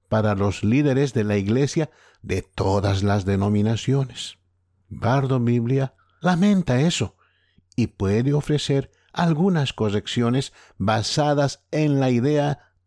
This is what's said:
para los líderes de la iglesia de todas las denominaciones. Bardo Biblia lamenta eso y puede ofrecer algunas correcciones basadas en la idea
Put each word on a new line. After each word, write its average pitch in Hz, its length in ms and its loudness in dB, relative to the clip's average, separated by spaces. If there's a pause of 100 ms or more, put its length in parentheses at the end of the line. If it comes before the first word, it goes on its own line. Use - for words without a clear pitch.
para 107 240 2
los 98 300 -2
líderes 135 500 2
de 113 100 0
la 104 140 0
iglesia 131 540 0 (320)
de 95 180 -4
todas 98 640 -2
las 101 200 0
denominaciones. 104 1160 -2 (500)
Bardo 131 500 0
Biblia 120 540 0 (280)
lamenta 180 600 2
eso 156 360 -2 (580)
y 117 100 0
puede 107 480 0
ofrecer 143 560 0 (220)
algunas 165 640 0
correcciones 117 800 -2 (260)
basadas 139 920 0
en 151 300 0
la 131 100 2
idea 143 640 -2 (140)